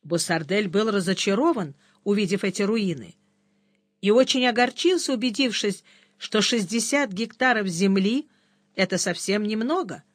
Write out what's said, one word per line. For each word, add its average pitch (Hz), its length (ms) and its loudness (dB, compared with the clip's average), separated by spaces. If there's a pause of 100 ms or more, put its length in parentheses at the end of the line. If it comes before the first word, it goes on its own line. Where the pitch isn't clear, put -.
Бусардель 170 640 -2
был 208 220 0
разочарован, 196 840 0 (280)
увидев 202 400 0
эти 196 200 -2
руины, 185 520 -2 (880)
и 196 80 0
очень 254 380 4
огорчился, 269 680 2
убедившись, 220 720 -2 (340)
что - 240 -2
шестьдесят 226 720 0
гектаров 226 560 0
земли — 196 600 2 (480)
это 185 220 0
совсем 196 460 -2
немного. 226 600 -2 (120)